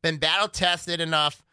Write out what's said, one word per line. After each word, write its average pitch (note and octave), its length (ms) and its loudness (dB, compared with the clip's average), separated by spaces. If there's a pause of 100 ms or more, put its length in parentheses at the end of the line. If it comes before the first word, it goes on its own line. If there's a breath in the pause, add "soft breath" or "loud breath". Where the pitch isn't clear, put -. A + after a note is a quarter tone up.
been D#3+ 160 -2
battle-tested F3 800 0
enough, D#3 540 0